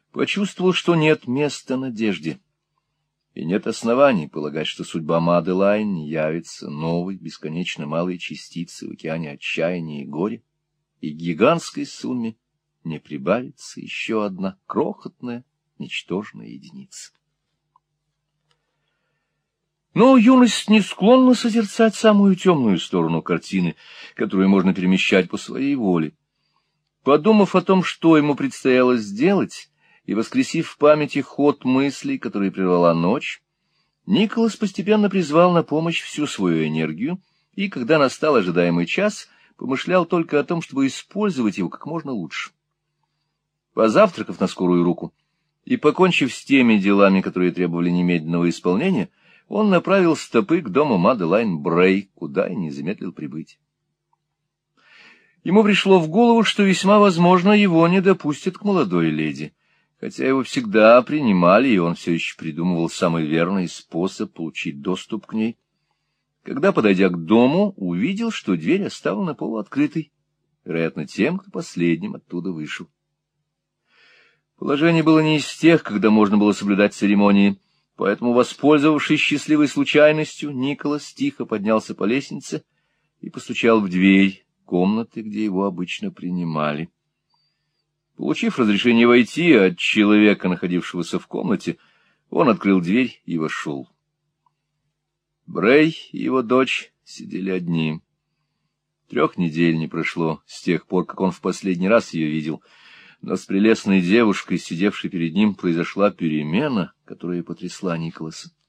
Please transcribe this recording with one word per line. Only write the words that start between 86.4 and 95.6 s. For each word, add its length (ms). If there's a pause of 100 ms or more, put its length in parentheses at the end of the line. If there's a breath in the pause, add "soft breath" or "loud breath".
Получив 400
разрешение 480
войти 480
от 240
человека, 720
находившегося 680
в 80
комнате, 500 (540)
он 180
открыл 320
дверь 440
и 120
вошел. 500 (1600)
Брей 500 (160)